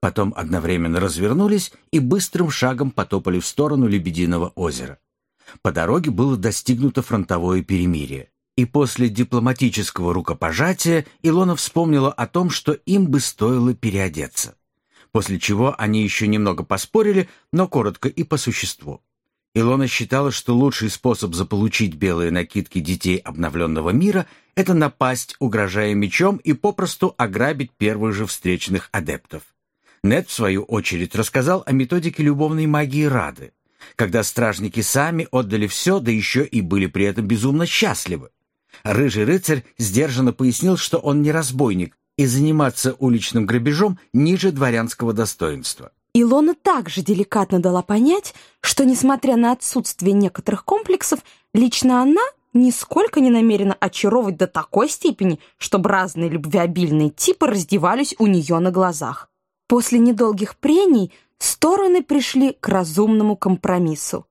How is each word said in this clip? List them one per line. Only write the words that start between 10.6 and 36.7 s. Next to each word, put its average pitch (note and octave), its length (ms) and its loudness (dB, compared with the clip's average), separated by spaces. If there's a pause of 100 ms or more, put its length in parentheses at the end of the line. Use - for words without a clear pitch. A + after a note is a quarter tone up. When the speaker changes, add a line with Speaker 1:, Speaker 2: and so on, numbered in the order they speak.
Speaker 1:
Илона F3 340 2
вспомнила D3 560 0
о A#2 140 -4
том, F3 240 -2
что - 220 -4
им F#3+ 340 0
бы C#3+ 120 2
стоило B2 540 0
переодеться. F#2+ 840 -4 (540)
После G2 280 -2
чего A2 400 0
они G#2+ 240 0
еще G#2 240 -2
немного G#2 380 0
поспорили, F#3+ 600 0 (240)
но F3+ 160 0
коротко A#2+ 440 -2
и E3 140 -4
по D3+ 120 -4
существу. - 640 -6 (540)
Илона B2+ 320 2
считала, C3 460 -2
что - 220 -2
лучший A#2+ 360 2
способ G#2+ 440 -2
заполучить G2 600 -2
белые E2+ 360 0
накидки F2+ 480 -4
детей F2+ 380 -2
обновленного D#2+ 720 -4
мира — F3+ 380 2 (280)
это F#3 200 0
напасть, C3+ 640 -2
угрожая G#2 560 0
мечом, G#2 420 0
и - 160 -2
попросту F#3 640 -2
ограбить B2+ 560 -2
первых G#2 420 -2
же G#2 120 -4
встречных F2+ 680 -4
адептов. D#2 520 -8 (600)
Нед, C3 240 2
в - 40 -12
свою G2 320 -2
очередь, F#2 500 -4
рассказал C3+ 500 -2
о C#3 80 -2
методике D#3 500 -2
любовной D3+ 440 0
магии D3 380 0
Рады, F#2+ 480 -2 (440)
когда G#2+ 260 0
стражники G#2+ 580 -2
сами D#3 500 -2
отдали G#2+ 360 -2
все, - 320 0
да A#2 120 -2
еще A2+ 340 0
и - 160 -2
были F#2+ 260 0